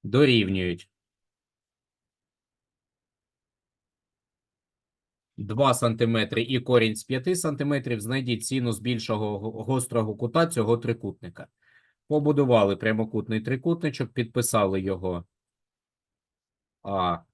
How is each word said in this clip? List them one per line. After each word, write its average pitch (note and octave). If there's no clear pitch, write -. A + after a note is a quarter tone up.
дорівнюють G2
два A2
сантиметри A2+
і B2
корінь A#2
з -
п'яти C3
сантиметрів. C#3
Знайдіть A#2+
синус A#2+
більшого G#2+
го-, G#2+
гострого A#2
кута D#3
цього A#2
трикутника. A2
Побудували C#3
прямокутний A2
трикутничок, C3+
підписали G#2+
його F2+
А F2+